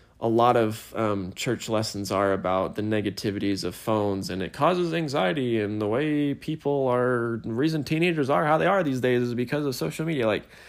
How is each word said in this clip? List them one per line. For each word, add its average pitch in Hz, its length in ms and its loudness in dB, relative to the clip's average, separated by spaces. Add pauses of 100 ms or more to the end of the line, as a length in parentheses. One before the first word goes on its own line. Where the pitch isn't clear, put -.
(220)
a 117 80 2
lot 117 260 6
of, 110 400 0
um, 101 380 -2
church - 340 -4
lessons 107 420 -2
are 98 220 2
about 92 440 0
the 104 60 -6
negativities 101 840 -2
of 90 100 -6
phones, 101 540 0
and 92 120 -4
it - 120 -6
causes 170 400 0
anxiety, 147 680 0
and 104 220 -2
the 104 60 -2
way 143 460 0
people 143 540 -2
are, 123 560 0
the 113 80 -6
reason 147 320 0
teenagers 156 460 0
are 160 160 2
how 151 120 4
they 160 80 2
are 190 160 4
these 135 200 0
days 123 200 4
is 120 120 0
because 123 320 -2
of 131 100 -2
social 160 300 -4
media, 147 200 0
like, 104 220 0 (220)